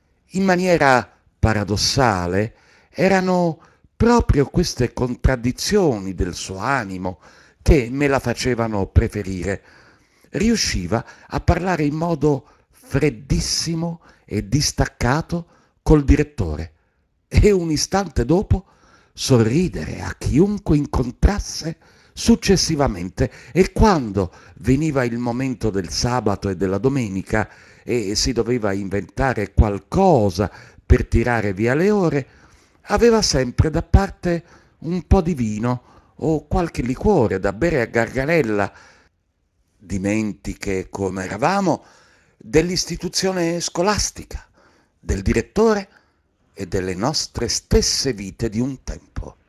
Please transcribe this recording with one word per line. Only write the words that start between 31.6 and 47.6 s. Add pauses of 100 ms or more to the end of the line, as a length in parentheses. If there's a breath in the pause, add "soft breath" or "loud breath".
le
ore, (560 soft breath)
aveva
sempre
da
parte (360 soft breath)
un
po'
di
vino (340 soft breath)
o
qualche
liquore
da
bere
a
gargarella, (1040 loud breath)
dimentiche
come
eravamo (520 soft breath)
dell'istituzione
scolastica, (520 soft breath)
del
direttore (640 soft breath)
e
delle
nostre
stesse